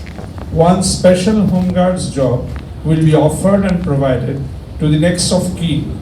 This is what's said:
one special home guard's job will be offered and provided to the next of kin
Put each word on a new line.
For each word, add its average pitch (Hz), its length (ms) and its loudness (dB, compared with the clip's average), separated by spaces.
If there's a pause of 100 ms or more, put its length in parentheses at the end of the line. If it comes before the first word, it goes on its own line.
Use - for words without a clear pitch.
(520)
one 175 300 4
special 185 640 2
home 180 260 0
guard's 180 460 0
job 123 300 0 (360)
will 160 260 2
be 156 40 2
offered 190 500 2
and 175 180 0
provided 135 600 0 (380)
to 151 80 0
the 151 100 4
next 175 340 2
of 180 120 2 (120)
kin 151 240 -2 (220)